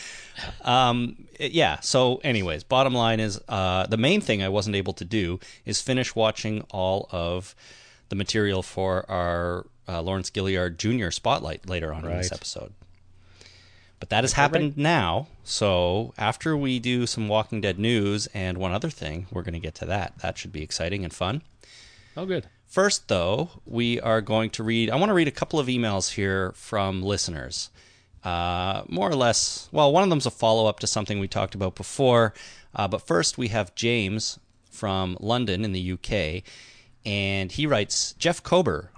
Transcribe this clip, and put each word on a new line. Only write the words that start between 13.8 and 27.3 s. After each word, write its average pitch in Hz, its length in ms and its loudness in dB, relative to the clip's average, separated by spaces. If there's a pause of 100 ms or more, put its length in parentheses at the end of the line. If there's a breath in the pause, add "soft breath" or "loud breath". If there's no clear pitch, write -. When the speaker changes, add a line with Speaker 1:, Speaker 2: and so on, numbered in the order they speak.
Speaker 1:
But - 120 -10
that 110 120 4
has 131 80 2
Speaker 2:
Right, - 60 0
right, 143 60 8
Speaker 1:
happened 147 260 4
Speaker 2:
right. 147 80 -8
Speaker 1:
now, 143 500 2 (160)
so 95 720 2
after 117 380 0
we 131 240 0
do 123 260 0
some 113 220 -2
Walking 107 320 0
Dead 98 180 0
news 104 560 2
and 92 240 -4
one 92 140 -2
other 120 180 -2
thing, 82 420 -8
we're 90 120 -6
gonna 82 160 -6
get 80 160 -8
to - 120 -10
that. 90 320 -2
That - 180 -6
should - 160 -12
be 76 100 -8
exciting 92 400 -4
and 87 100 -8
fun. 107 280 -2 (720 loud breath)
Speaker 2:
Oh, 170 100 -8
good. 185 220 -4 (180)
Speaker 1:
First, - 440 2
though, 104 400 0 (160)
we 117 340 0
are 113 220 2
going 110 300 0
to - 120 -6
read, 113 260 2
I 113 60 0
wanna 202 180 2
read 170 140 4
a 135 40 -2
couple - 280 -2
of 131 80 0
emails 113 440 0
here 95 440 0
from 95 480 -2
listeners. 90 680 -4 (520 soft breath)